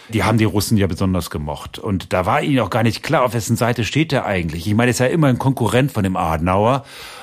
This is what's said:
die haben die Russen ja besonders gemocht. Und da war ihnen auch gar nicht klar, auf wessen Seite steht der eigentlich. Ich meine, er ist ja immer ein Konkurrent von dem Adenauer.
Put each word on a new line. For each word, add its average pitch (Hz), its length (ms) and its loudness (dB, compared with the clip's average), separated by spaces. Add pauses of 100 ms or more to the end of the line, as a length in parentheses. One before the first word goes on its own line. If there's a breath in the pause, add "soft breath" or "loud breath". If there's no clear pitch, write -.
die 107 140 -2
haben 110 160 2
die 110 60 4
Russen 104 300 0
ja 98 120 4
besonders 92 420 -2
gemocht. 76 480 -10
Und 95 360 -6
da 92 120 2
war 127 160 2
ihnen 135 200 2
auch 98 100 -2
gar 113 100 0
nicht 113 220 0
klar, 147 220 0
auf 110 100 -2
wessen 113 220 -2
Seite 120 260 0
steht 156 280 -2
der 123 140 0
eigentlich. 85 400 -2
Ich 104 80 0
meine, 117 160 4
er - 20 4
ist - 80 0
ja 123 60 2
immer 151 220 2
ein 127 100 4
Konkurrent 127 540 0
von 104 120 -2
dem 95 120 0
Adenauer. 92 680 2 (400 loud breath)